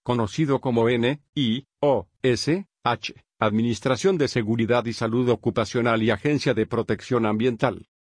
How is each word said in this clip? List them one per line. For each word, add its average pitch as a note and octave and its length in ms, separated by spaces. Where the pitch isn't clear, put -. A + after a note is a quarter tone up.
conocido B2 580
como A#2 280
N B2 340
I B2+ 300
O C3 280
S C#3+ 460
H, - 320
Administración A#2 800
de C#3+ 80
Seguridad A#2 600
y A#2 60
Salud A#2+ 360
Ocupacional A#2 760
y A2 80
Agencia C3+ 440
de G#2+ 120
Protección A2+ 580
Ambiental. A2 640